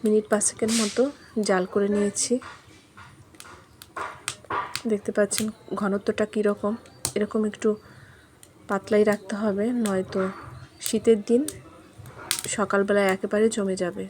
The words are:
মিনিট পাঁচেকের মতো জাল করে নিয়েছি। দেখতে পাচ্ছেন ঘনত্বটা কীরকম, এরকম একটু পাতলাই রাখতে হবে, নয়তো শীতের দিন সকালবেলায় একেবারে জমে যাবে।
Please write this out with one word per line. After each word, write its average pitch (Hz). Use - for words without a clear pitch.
মিনিট 214
পাঁচেকের 220
মতো 233
জাল 190
করে 202
নিয়েছি। 208
দেখতে 208
পাচ্ছেন 208
ঘনত্বটা 202
কীরকম, 208
এরকম 214
একটু 214
পাতলাই 208
রাখতে 208
হবে, 208
নয়তো 190
শীতের 220
দিন 247
সকালবেলায় 202
একেবারে 208
জমে 196
যাবে। 185